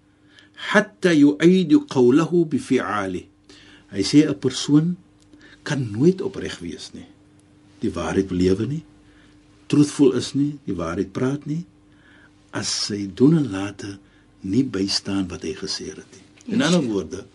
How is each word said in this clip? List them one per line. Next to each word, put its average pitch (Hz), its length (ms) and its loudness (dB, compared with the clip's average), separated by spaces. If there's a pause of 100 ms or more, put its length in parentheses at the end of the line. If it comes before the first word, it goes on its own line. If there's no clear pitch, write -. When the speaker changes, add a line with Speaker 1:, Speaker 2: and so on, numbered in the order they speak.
(720)
Speaker 1:
hatta 202 400 2
yu'idu 151 760 4
qawlahu 160 600 4
bi 139 100 -2
fi'ali." 98 680 -4 (720)
Hy 98 80 -2
sê 147 260 4
'n 147 100 -4
persoon 151 580 0 (680)
kan 135 300 -4
nooit 165 300 2
opreg - 380 -8
wees 85 340 -12
nie. 87 120 -18 (760)
Die 107 120 -4
waarheid 92 380 -2
lewe 92 360 2
nie, 151 160 -6 (840)
truthful 143 480 4
is - 200 -4
nie, 143 320 -2
die 101 80 -6
waarheid 85 380 -4
praat 139 340 -4
nie, 160 180 -6 (880)
as 104 160 -6 (180)
sy 101 280 -6
doen 143 220 6
en 143 140 0
late 98 480 -8 (440)
nie 101 220 0
bystaan 98 640 -4
wat 82 140 -14
hy - 120 -6
gesê - 340 -10
het - 240 -16
nie. - 120 -20 (300)
In - 40 0
Speaker 2:
Ja, 139 80 0
Speaker 1:
ander 170 140 2
Speaker 2:
Sheikh. 120 120 -2
Speaker 1:
woorde, 92 420 -6